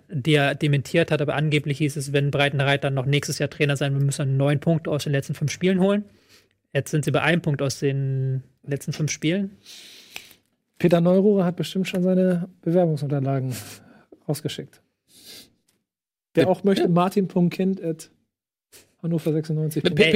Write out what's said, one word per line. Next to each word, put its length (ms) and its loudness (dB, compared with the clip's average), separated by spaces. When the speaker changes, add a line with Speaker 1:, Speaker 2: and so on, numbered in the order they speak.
Speaker 1:
die 220 0
er 200 2
dementiert 580 0
hat, 100 2
aber 140 -2
angeblich 420 0
hieß 180 -2
es, 160 -6
wenn 180 2
Breitenreiter 600 0
noch 160 -2
nächstes 340 0
Jahr 100 -2
Trainer 280 0
sein 200 -2
will, 60 0
müssen 260 -2
wir 60 0
neun 240 2
Punkte 320 0
aus 140 -4
den 80 -2
letzten 200 -2
fünf 160 -4
Spielen 300 0
holen. 240 2
Jetzt 180 -2
sind 140 0
sie 60 0
bei 100 0
einem 200 2
Punkt 200 -2
aus 180 -4
den 640 -2
letzten 240 -6
fünf 200 -2
Spielen. 400 -2
Speaker 2:
Peter 220 4
Neururer 460 4
hat 100 -2
bestimmt 320 -4
schon 160 -2
seine 460 2
Bewerbungsunterlagen 920 0
rausgeschickt. 540 -8
Wer 120 4
Speaker 3:
Pe- 40 2
Speaker 2:
auch 140 0
möchte, 200 4
Speaker 3:
Ja. 60 2
Speaker 2:
Martin 380 2
Punkt 260 2
Kind 300 -2
at 260 -8
Hannover 300 -2
sechsundneunzig 520 -2
Punkt 160 0
de. 60 8
Speaker 3:
Pe-, 40 4
Speaker 1:
Ey, 60 4